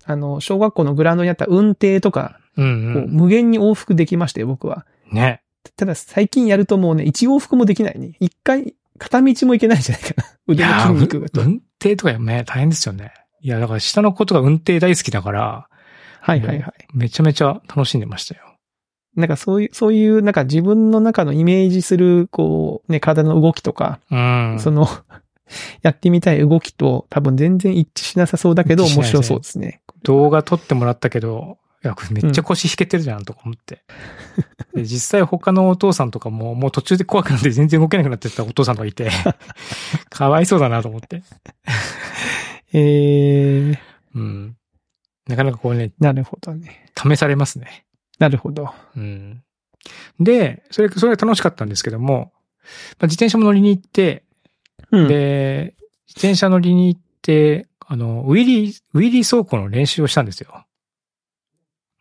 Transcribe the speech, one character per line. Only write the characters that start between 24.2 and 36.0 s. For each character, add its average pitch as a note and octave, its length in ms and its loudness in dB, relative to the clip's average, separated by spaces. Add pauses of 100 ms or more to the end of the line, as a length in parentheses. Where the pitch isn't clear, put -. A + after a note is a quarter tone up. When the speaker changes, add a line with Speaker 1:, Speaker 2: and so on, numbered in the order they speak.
Speaker 1:
そ D3+ 100 -2
の、 D3+ 160 4 (540)
<laughs> - 420 -18
や D#3+ 100 2
っ - 40 -10
て F3+ 140 2
み F3 100 4
た E3+ 120 2
い D3 140 4
動 D#3+ 140 4
き - 100 -10
と C3 400 -2
多 C#3+ 100 -2
分 C#3 160 0
全 E3+ 220 2
然 F#3 180 0
一 D#3+ 160 2
致 - 120 -10
し - 140 -4
な F3+ 80 2
さ - 100 -4
そ F3 140 2
う E3+ 40 2
だ E3+ 100 2
け D#3+ 120 4
ど、 F#3 80 4
Speaker 2:
一 - 20 4
致 D#3 40 2
し C#3+ 80 2
な - 40 2
い - 20 0
で A#2 40 -2
す - 40 0
ね。 D3 60 4
Speaker 1:
面 C3+ 40 4
白 - 0 -
そ B2 140 0
う - 40 -8
で - 40 -16
す - 140 -14
ね。 - 220 -10 (220)
Speaker 2:
動 C#3+ 280 4
画 D#3 120 2
撮 F3 140 -2
っ E3 40 -12
て - 140 -4
も B2 100 0
ら A#2+ 80 0
っ A#2 60 -6
た B2+ 120 -4
け B2 80 -6
ど、 A2+ 400 -8 (240)
い - 40 -8
や、 - 80 -4
こ - 160 -14
れ G#2+ 120 -2
め D#3+ 60 0
っ - 20 2
ち C#3 80 0
ゃ E3 40 0
腰 F3 240 -4
引 - 100 -2
け F3+ 100 -2
て F3+ 120 -2
る E3 40 -2
じ C#3 80 -6
ゃ G#2+ 60 -8
ん G#2 80 -12
と - 80 -16
か - 120 -20
思 A2+ 100 -10
っ - 20 -14
て。 - 260 -20 (920)
Speaker 1:
う D4 40 -4
ん。 - 40 -4
Speaker 2:
で、 A2 40 -6
実 A#2+ 260 -6
際 G3+ 100 4
他 F3+ 280 -2
の F#3 200 4
お F3+ 60 0
父 F#3+ 160 2
さ C#3+ 120 -2